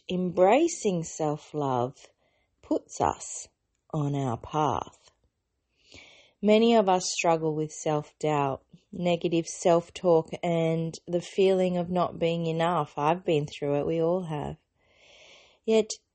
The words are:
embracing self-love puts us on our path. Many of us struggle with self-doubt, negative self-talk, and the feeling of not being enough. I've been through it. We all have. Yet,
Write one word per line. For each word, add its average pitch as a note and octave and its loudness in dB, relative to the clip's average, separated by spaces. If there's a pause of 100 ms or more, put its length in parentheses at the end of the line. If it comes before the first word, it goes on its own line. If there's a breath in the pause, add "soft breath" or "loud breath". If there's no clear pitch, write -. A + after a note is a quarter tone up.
(100)
embracing F#3 2
self-love C#3+ -4 (680)
puts - -6
us - -4 (480)
on C#3+ -2
our C3 -2
path. - -4 (1300 soft breath)
Many G#3+ 6
of G#3 4
us F#3 2
struggle D#3+ 0
with D#3 -4
self-doubt, D3+ -2 (320)
negative F3 -2
self-talk, E3+ 2 (120)
and E3 -2
the F3 -2
feeling F#3 2
of F3 -4
not F3+ -2
being E3+ -2
enough. E3 0
I've D#3+ 0
been D3+ 0
through C#3+ -4
it. C#3+ -2
We E3 -2
all F3 0
have. D3+ -8 (1080 soft breath)
Yet, A3 2 (240)